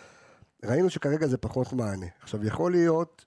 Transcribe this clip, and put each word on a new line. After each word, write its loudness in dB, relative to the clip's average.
ראינו 2
שכרגע 0
זה 2
פחות -4
מענה. -4
עכשיו, -6
יכול 0
להיות 2